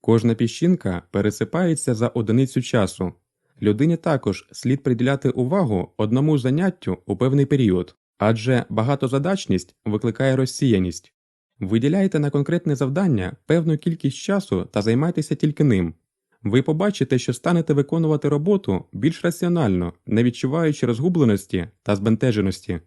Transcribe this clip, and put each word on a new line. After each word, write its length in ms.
Кожна 340
піщинка 760
пересипається 840
за 140
одиницю 540
часу. 500
Людині 340
також 560
слід 300
приділяти 480
увагу 640
одному 420
заняттю 680
у 100
певний 300
період, 500
адже 500
багатозадачність 1040
викликає 520
розсіяність. 760
Виділяйте 600
на 120
конкретне 460
завдання 600
певну 320
кількість 380
часу 560
та 100
займайтеся 520
тільки 300
ним. 300
Ви 200
побачите, 560
що 140
станете 400
виконувати 560
роботу 640
більш 320
раціонально, 680
не 180
відчуваючи 640
розгубленості 840
та 140
збентеженості. 920